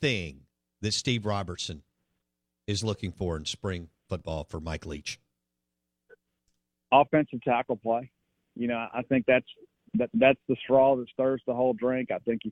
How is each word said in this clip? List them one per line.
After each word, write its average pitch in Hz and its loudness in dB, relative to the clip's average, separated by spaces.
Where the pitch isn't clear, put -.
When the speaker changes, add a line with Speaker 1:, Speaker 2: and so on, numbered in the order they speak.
Speaker 1:
thing 92 -2
that 107 -2
Steve 117 -2
Robertson 90 -4
is 104 -2
looking 101 -4
for 87 -4
in 78 -8
spring 87 -6
football 80 -6
for 82 -10
Mike 78 -6
Leach? 73 -10
Speaker 2:
Offensive 143 4
tackle 123 -2
play. 120 -4
You 120 -4
know, 117 -4
I 123 -4
think 131 0
that's, 127 4
that, 120 0
that's 131 6
the 131 2
straw 135 6
that 123 -6
stirs 131 0
the 127 -2
whole 123 2
drink. 123 -2
I 92 -2
think 117 -2
you 107 -6